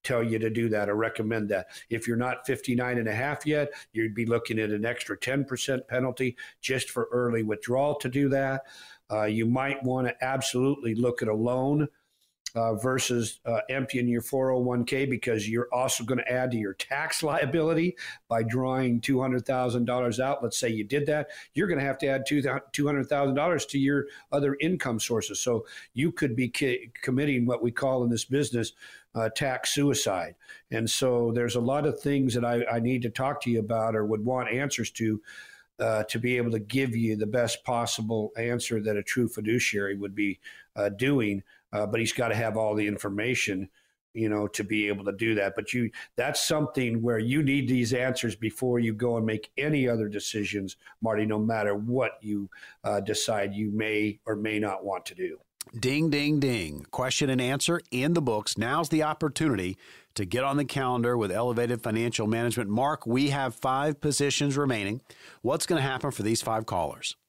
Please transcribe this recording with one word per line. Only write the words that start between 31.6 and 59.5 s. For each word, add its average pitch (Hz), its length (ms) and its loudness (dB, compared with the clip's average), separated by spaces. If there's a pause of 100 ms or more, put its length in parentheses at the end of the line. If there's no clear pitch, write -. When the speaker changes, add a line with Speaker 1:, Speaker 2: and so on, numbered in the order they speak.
Speaker 1:
lot 139 240 2
of 151 160 0
things 135 320 2
that 120 100 0
I, 120 220 2
I 117 140 0
need 123 240 2
to 120 60 -2
talk 139 340 -2
to 123 60 -2
you 113 100 4
about 110 360 0
or 107 100 2
would 107 200 0
want 123 240 0
answers 123 420 -2
to, 107 300 -2 (580)
uh, 110 240 2
to 117 160 -4
be 123 180 2
able 120 140 0
to 113 80 0
give 123 360 -2
you 113 200 2
the 107 100 -2
best 113 380 0
possible 117 720 -2
answer 117 440 -2
that 107 160 0
a 101 60 -2
true 120 240 0
fiduciary 104 680 0
would 101 200 -8
be, 101 240 -2 (360)
uh, 101 140 0
doing. 107 540 0 (300)
Uh, 107 120 0
but 110 160 0
he's 117 100 0
gotta 113 240 0
have 110 220 0
all 107 180 2
the 104 100 2
information, 104 840 -2 (440)
you 113 140 0
know, 104 180 2
to 107 180 -4
be 104 260 0
able 98 160 -2
to 101 80 0
do 113 220 0
that. 98 200 0
But - 180 -4
you, 120 180 0 (260)
that's 139 280 0
something 131 560 0
where 117 180 2
you 127 240 2
need 135 240 2
these 123 260 2
answers 123 420 0
before 120 440 0
you 113 140 2
go 117 220 0
and 113 100 2
make 110 320 -2
any 143 300 2
other 113 220 0
decisions, 101 640 -4 (260)
Marty, 107 240 2
no 107 140 0
matter 107 360 2
what 117 460 0
you, 104 280 -4 (340)
uh, 101 160 0
decide 101 540 -2
you 104 180 -2
may 107 540 0
or 110 100 -2
may 107 240 -2
not 98 240 -2
want 95 240 -4
to - 80 -14
do. 87 240 -6 (400)
Speaker 2:
Ding, 143 300 2
ding, 147 320 2
ding. 85 500 0
Question 131 380 0
and 131 100 2
answer 135 400 0 (100)
in 139 260 2
the 170 60 4
books. 113 360 0
Now's 143 320 0
the 156 140 4
opportunity 143 760 0 (380)